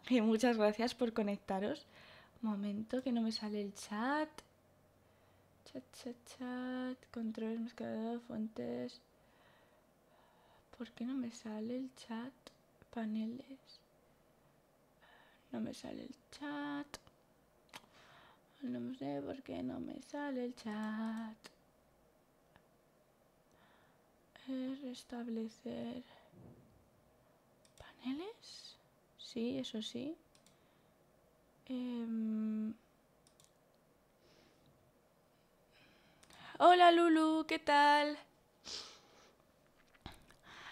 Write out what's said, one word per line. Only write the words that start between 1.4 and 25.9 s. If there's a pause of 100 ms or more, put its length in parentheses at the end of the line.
Un
momento,
que
no
me
sale
el
chat. (1400)
Chat,
chat, (220)
chat. (140)
Controles,
mezclador,
fuentes. (1800)
¿Por
qué
no
me
sale
el
chat? (640)
Paneles. (1700)
No
me
sale
el (140)
chat. (1800)
No
sé
por
qué
no
me
sale
el
chat. (3000)
Eh,
restablecer. (1700)